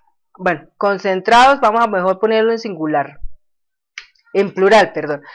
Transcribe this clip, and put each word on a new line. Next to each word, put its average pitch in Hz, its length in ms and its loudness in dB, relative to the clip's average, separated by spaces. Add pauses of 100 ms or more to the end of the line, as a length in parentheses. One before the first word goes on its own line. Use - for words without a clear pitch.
(360)
Bueno, 185 400 -4
concentrados, 208 840 2
vamos 226 220 2
a 233 40 2
mejor 190 320 -2
ponerlo 220 320 0
en 226 80 -2
singular. 156 600 -6 (1120)
En 196 200 -2
plural, 190 400 2
perdón. 147 300 -8 (120)